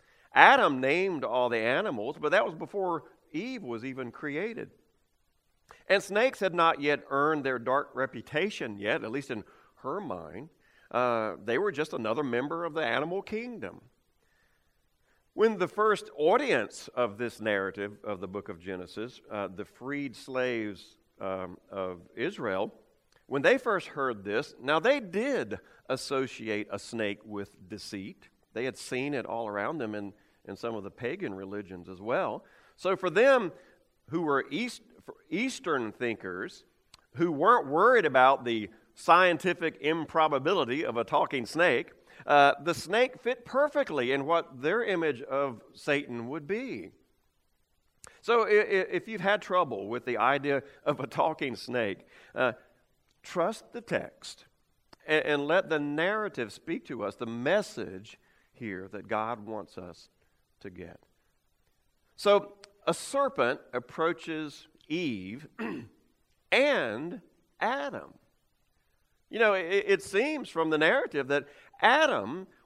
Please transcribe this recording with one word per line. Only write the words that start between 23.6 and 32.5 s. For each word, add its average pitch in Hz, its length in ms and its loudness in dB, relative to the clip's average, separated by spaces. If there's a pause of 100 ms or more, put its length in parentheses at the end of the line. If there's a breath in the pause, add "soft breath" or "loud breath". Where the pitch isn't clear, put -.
heard 123 340 -4
this, 107 360 -2
now 151 200 0
they 262 200 2
did 185 600 -4 (300 soft breath)
associate 120 800 -4
a 98 80 -6
snake 104 440 -4
with 101 460 -12
deceit. 104 600 -14 (240)
They 117 120 -4
had 123 140 -6
seen 135 340 -6
it 123 140 -6
all 113 200 -6
around 104 300 -4
them 110 160 -4
in, 101 200 -8 (340 soft breath)
in 98 80 -10
some 117 180 -6
of 104 100 -8
the 98 60 -10
pagan 127 460 -8
religions 95 520 -12
as 92 140 -16
well. 127 420 -2 (320 soft breath)